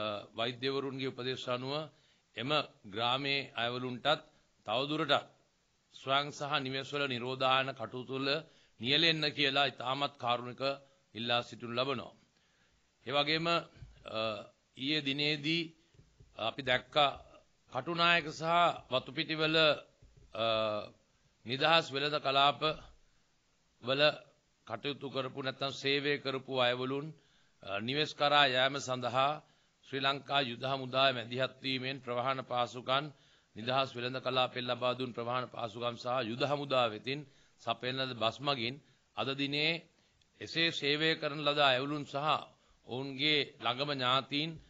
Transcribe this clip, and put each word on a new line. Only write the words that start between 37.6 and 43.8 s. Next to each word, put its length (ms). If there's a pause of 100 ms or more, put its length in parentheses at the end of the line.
සපයන 340
ලද 180
බස් 240
මගින් 360 (420)
අද 140
දිනේ 420 (680)
එසේ 300
සේවය 460
කරන 240
ලද 200
අයවලුන් 440
සහ 120 (720)
ඔවුන්ගේ 520 (180)
ළඟම 340